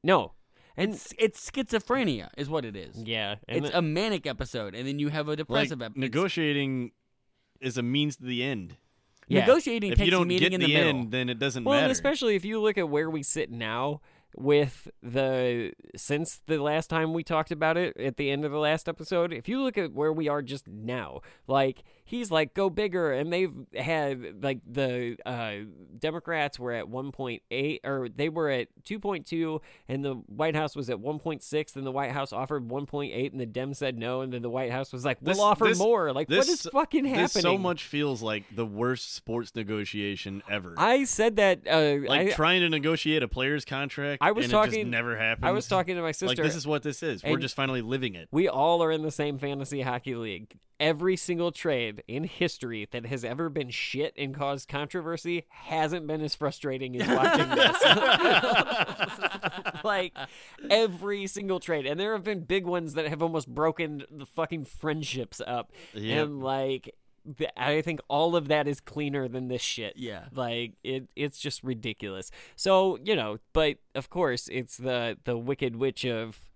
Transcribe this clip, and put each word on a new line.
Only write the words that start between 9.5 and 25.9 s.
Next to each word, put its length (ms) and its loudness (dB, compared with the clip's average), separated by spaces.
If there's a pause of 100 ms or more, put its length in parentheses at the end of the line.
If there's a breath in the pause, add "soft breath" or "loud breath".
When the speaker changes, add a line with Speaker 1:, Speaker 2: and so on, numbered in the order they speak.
Speaker 3:
If 60 6
Speaker 2:
takes 80 6
Speaker 3:
you 60 8
don't 100 6
Speaker 2:
a 60 6
meeting 240 4
Speaker 3:
get 20 0
Speaker 2:
in 60 0
the 80 4
Speaker 3:
the 80 6
Speaker 2:
middle. 140 6
Speaker 3:
end, 220 -2
then 180 0
it 100 -4
doesn't 240 -2
Speaker 1:
Well, 100 4
and 120 6
Speaker 3:
matter. 60 4
Speaker 1:
especially 440 2
if 100 0
you 160 -2
look 160 4
at 120 0
where 200 2
we 140 -2
sit 260 -2
now 520 -2 (360 soft breath)
with 500 4 (140)
the, 680 0 (240)
since 500 -2
the 160 0
last 300 0
time 200 2
we 120 -2
talked 280 0
about 240 2
it 220 0
at 200 -4
the 120 0
end 160 0
of 60 -2
the 80 -2
last 280 2
episode, 460 -2
if 160 -8
you 140 0
look 160 0
at 140 -2
where 200 2
we 140 0
are 160 0
just 240 -10
now, 540 -6 (260 loud breath)
like, 340 4 (240 soft breath)
he's 260 -4
like, 220 2
"Go 160 2
bigger." 420 0
And 220 0
they've 180 2 (240)
had, 680 -2
like, 220 -2
the, 600 -2
uh, 400 -6 (340)